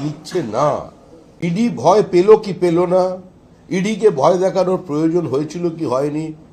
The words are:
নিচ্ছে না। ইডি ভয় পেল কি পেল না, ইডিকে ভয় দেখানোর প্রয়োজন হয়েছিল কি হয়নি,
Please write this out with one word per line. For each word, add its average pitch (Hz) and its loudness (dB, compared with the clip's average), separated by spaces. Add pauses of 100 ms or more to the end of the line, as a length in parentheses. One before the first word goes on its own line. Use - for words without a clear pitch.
নিচ্ছে 151 -6
না। 117 -2 (500)
ইডি 180 -2
ভয় 175 2
পেল 196 6
কি 202 -4
পেল 175 0
না, 185 0 (520)
ইডিকে 196 0
ভয় 165 2
দেখানোর 185 0
প্রয়োজন 160 0
হয়েছিল 151 -4
কি 160 -8
হয়নি, 147 -2 (200)